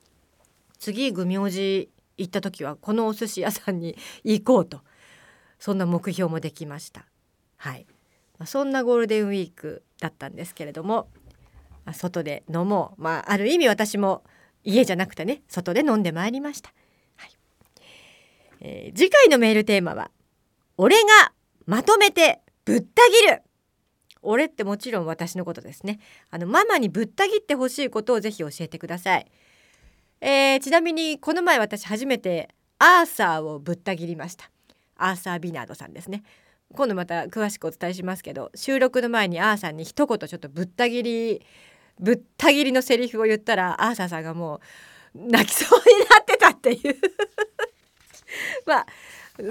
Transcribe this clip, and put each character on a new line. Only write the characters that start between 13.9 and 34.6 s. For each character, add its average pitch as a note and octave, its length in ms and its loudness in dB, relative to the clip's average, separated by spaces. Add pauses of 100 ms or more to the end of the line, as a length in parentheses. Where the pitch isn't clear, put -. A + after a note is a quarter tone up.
も F#3+ 260 -2 (420)
家 A#3+ 180 4
じ - 80 -2
ゃ E3+ 60 -2
な - 100 0
く - 60 -14
て D#3+ 100 -10
ね、 B3 240 -6
外 F3+ 260 -6
で A3 60 0
飲 D4 160 2
ん G#3+ 80 0
で E3+ 80 -2
ま E3+ 160 -4
い A#3 60 -6
り C4+ 80 -8
ま D4 120 -10
し - 60 -16
た。 - 140 -20 (420)
は - 120 -20
い。 - 100 -20 (1200)
え - 340 -16
ー、 - 40 -12
次 F#4 120 4
回 C5 200 10
の C#4+ 80 6
メ A3+ 160 4
ー - 20 4
ル G#3+ 80 2
テ G#3+ 140 2
ー F#3+ 40 2
マ E3 140 -4
は、 - 160 -10 (640)
俺 C4 260 6
が G#4 280 8 (340)
ま G#3+ 180 -2
と G#4+ 140 6
め G4+ 140 4
て D#4+ 300 2 (240)
ぶ G#3+ 120 0
っ - 40 -2
た - 220 4
切 G#4 280 8
る。 - 120 -2 (800)
俺 A#3+ 240 0
っ D#4 40 -4
て A3 160 -8
も G3+ 100 -4
ち A3 160 -12
ろ G3+ 100 -4
ん E3 40 -6
私 E3 320 -8
の F3+ 80 -8
こ E3+ 80 -10
と - 80 -16
で - 100 -20
す - 140 -18
ね。 G#3 140 -8 (300)
あ E3+ 80 -12
の、 E3+ 80 -8
マ D#4 200 2
マ G#4 120 0
に A3+ 120 0
ぶ F#3 140 -4
っ G#3+ 40 -8
た G4 220 -2
切 G#4+ 80 -2
っ G#4 40 -2
て D4 140 -4
ほ B3+ 140 -2
し B3+ 100 -12
い C4 100 -2
こ A3 140 -6
と B3 100 -2
を A3+ 60 0
ぜ G#3 100 -6
ひ G#3 100 -12
教 D#3 100 -8 (100)
え D#3+ 80 -10
て E3 100 -16
く E3 100 -14
だ F3 100 -8
さ F3+ 220 0
い。 - 120 -20 (880)
え C4+ 380 2
ー、 - 20 0
ち C4+ 100 -10
な E4 120 4
み E4 100 -2
に D#4 260 -4
こ D4+ 160 -4
の F4 100 -2
前 E4 160 2
私 G#3 280 -6
初 A3 180 -6
め C4 120 -2
て F3 320 -4 (300)
ア E4+ 240 8
ー - 20 -2
サ F3 360 -2
ー D#3 40 -8
を D3+ 140 -10
ぶ E3+ 140 -6
っ - 40 -8
た F#3+ 180 -6
切 E3 120 -10
り E3+ 100 -8
ま D3+ 100 -12
し F3 80 -16
た。 - 140 -20 (480)